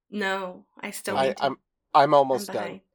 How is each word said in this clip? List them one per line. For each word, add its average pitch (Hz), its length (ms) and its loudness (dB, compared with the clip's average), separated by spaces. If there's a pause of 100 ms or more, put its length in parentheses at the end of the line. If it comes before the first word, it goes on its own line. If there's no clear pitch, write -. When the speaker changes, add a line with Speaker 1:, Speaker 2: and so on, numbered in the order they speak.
Speaker 1:
No, 190 560 -6 (140)
I 208 120 -10
still - 260 -8
Speaker 2:
I, 135 120 2
Speaker 1:
need - 80 -6
to. - 80 -2
Speaker 2:
I'm, 131 120 -2 (360)
I'm 151 200 6
almost 131 360 2
Speaker 1:
I'm - 60 -8
Speaker 2:
done. 104 80 -4
Speaker 1:
behind. - 180 -12 (140)